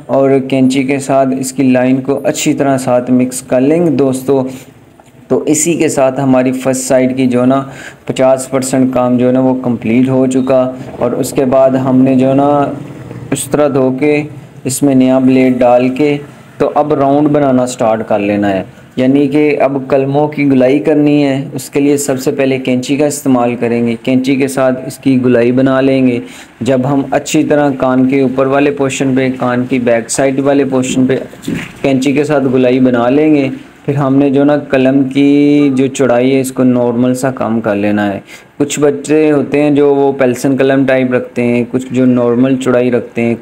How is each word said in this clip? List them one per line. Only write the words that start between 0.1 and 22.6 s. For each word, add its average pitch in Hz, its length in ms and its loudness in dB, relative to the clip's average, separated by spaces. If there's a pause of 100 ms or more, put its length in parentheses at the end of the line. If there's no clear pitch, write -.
कैंची 131 420 -2
के 135 180 -2
साथ 135 320 0
इसकी 131 380 -2
लाइन 127 300 2
को 135 140 -2
अच्छी - 380 -2
तरह 135 260 0
साथ 123 320 0
मिक्स 127 300 0
कर 127 200 -2
लेंगे 160 320 2
दोस्तों, 135 500 0 (840)
तो - 180 0
इसी 156 280 -2
के 151 140 0
साथ 131 300 0
हमारी 131 340 2
फर्स्ट 131 300 -4
साइड 127 320 0
की 131 120 0
जो 123 180 0
ना 135 140 2 (480)
पचास 131 460 0
परसेंट 131 400 0
काम 123 240 0
जो 123 100 2
है 127 60 2
ना 131 80 2
वो 131 140 2
कंप्लीट 127 540 0
हो 131 200 2
चुका। 131 340 0 (360)
और 120 160 -2
उसके 139 320 -2
बाद 131 300 2
हमने 131 380 2
जो 131 180 2
ना 143 160 2 (840)
उस - 180 -8
तरह 147 180 2
धो 131 240 0
के 147 220 0 (500)
इसमें 135 300 0
नया 131 240 4
ब्लेड 131 400 2
डाल 123 320 4
के 147 240 0 (440)
तो 147 80 0
अब 147 260 0
राउंड 139 340 2
बनाना 139 400 2
स्टार्ट 113 360 -2
कर 107 160 -2
लेना 101 280 0
है, 95 180 -2 (320)
यानी 139 300 2
कि 151 280 2
अब 135 320 -2
कलमों 139 400 0
की 143 180 -2
गुलाई 135 340 2
करनी 147 420 2
है। 139 300 -2
उसके 139 280 -6
लिए 143 200 2
सबसे 135 320 -4
पहले 131 280 -2
कैंची 131 380 -2